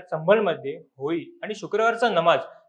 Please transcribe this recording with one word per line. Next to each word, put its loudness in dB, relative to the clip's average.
संभलमध्ये 0
होळी -6
आणि -8
शुक्रवारचा 0
नमाज 4